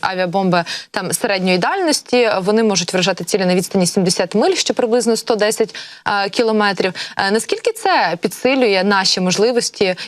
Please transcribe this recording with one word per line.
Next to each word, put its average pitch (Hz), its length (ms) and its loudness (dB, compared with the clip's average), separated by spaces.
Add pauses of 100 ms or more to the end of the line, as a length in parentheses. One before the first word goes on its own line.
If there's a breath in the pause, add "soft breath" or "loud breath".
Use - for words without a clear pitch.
авіабомби 185 640 0 (260 loud breath)
там 190 220 -6
середньої 190 460 0
дальності, 277 720 0 (100)
вони 214 220 2
можуть 196 300 0
вражати 185 320 0
цілі 190 220 0
на 180 80 2
відстані 185 320 0
сімдесят 185 480 0
миль, 311 200 2
що - 200 -2
приблизно 233 420 0
сто 220 200 -2
десять, 208 380 0 (320 loud breath)
е, 202 220 -2
кілометрів. 208 640 0 (240 loud breath)
Е, 196 140 0
наскільки 392 420 -2
це 247 480 0
підсилює 233 640 2
наші 196 360 2
можливості 190 760 0 (120 loud breath)